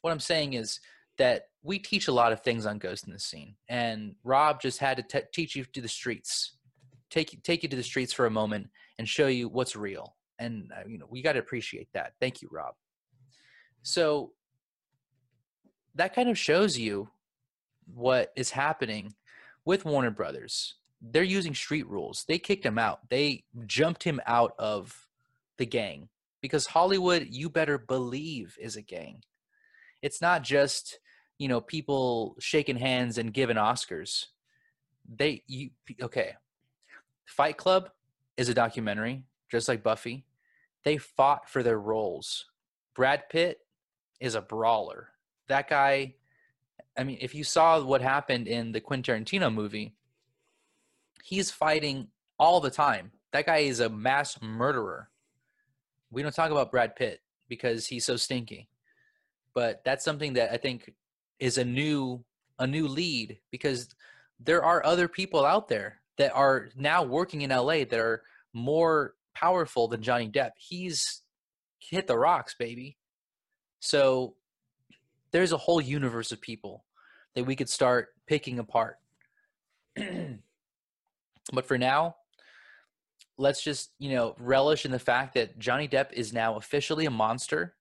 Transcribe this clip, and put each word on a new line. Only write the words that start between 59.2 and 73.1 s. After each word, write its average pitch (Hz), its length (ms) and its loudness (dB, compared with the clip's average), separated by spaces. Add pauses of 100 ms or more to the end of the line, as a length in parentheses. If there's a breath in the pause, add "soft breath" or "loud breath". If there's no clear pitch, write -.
But 117 300 0
that's 131 220 -2
something 147 280 -2
that 117 200 2
I 120 40 -2
think 123 360 -6 (460)
is 127 180 0
a 123 80 2
new, 131 580 -2 (360)
a 131 80 0
new 151 200 0
lead, 135 520 -4 (120)
because 127 380 -4 (500 soft breath)
there 156 240 2
are 165 220 4
other 175 220 4
people 175 360 0
out 196 240 4
there 104 340 -4 (160)
that 139 160 4
are 135 440 4
now 151 260 2
working 147 380 -2
in 135 100 -2
L 127 200 2
A 156 120 2
that 117 160 0
are 113 220 0 (320 soft breath)
more 151 640 2 (180)
powerful 160 540 2
than 113 160 -4
Johnny 120 260 0
Depp. 123 260 -2
He's - 680 -6 (560)
hit 185 280 -6
the 120 100 4
rocks, 143 400 2
baby. 120 400 -8 (840)